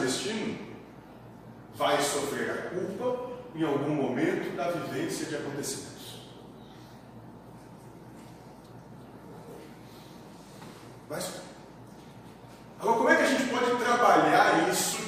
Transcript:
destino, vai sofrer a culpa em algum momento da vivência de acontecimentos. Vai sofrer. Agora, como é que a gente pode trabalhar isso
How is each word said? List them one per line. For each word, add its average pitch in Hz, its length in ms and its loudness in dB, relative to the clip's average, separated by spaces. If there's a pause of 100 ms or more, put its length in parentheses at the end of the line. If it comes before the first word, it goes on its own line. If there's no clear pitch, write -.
destino, 190 580 0 (1160)
vai 143 280 4
sofrer 127 480 0
a - 60 -2 (140)
culpa - 600 -2 (240)
em 160 100 0
algum 143 300 2
momento 147 640 0
da - 140 0
vivência 156 560 -2
de 151 100 -4
acontecimentos. - 840 -8 (4000)
Vai - 120 -4
sofrer. - 200 -6 (1400)
Agora, 214 180 4
como 254 140 6
é 320 60 10
que - 60 6
a - 40 6
gente 247 240 4
pode 240 320 4
trabalhar 180 880 8
isso - 380 2